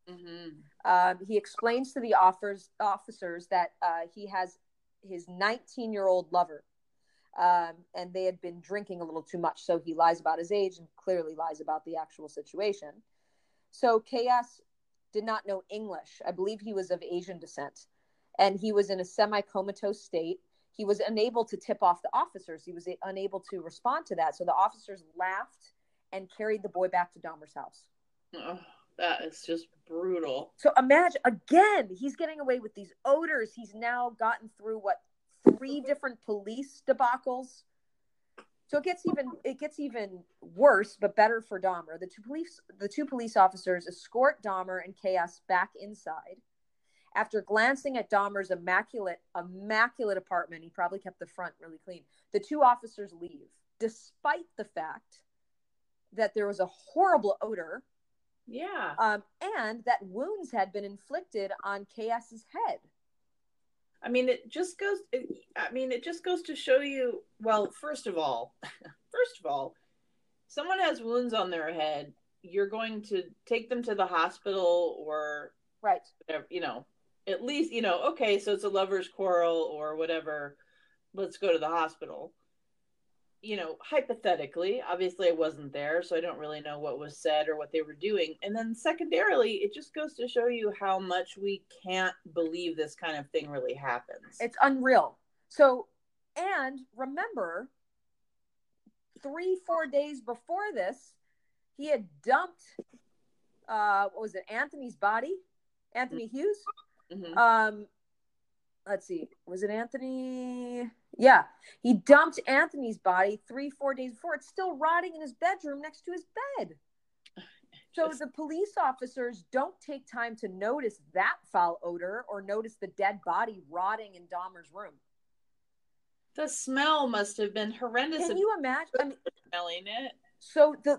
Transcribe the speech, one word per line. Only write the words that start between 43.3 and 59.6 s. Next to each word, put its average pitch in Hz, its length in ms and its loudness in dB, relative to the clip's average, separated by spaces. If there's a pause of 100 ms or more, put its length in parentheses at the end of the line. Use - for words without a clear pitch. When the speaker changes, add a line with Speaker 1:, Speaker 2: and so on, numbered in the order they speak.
Speaker 2:
officers 185 500 4
escort 247 560 0
Dahmer 185 400 -4
and 185 140 -16
K 185 200 0
S 170 300 -4
back 185 320 2
inside. 180 640 -14 (720)
After 214 280 0
glancing 254 560 2
at 208 120 -6
Dahmer's 202 400 0
immaculate, 180 720 -2 (180)
immaculate 208 800 -2
apartment, 170 480 -6
he 165 60 -20
probably 180 280 -4
kept - 200 -14
the 175 80 -12
front 175 340 -12
really 165 240 -20
clean, 175 200 -18 (280)
the 202 80 2
two 302 220 0
officers 233 500 2
leave, 170 360 -18 (300)
despite 294 680 -4 (100)
the 214 80 -10
fact - 540 -12 (960)
that 208 180 0
there 202 140 -2
was 202 140 -4
a 180 60 4
horrible 285 760 2
odor, 202 400 -8 (640)
Speaker 1:
Yeah. 247 520 -8
Speaker 2:
um, 208 240 2 (360)
and 220 260 -6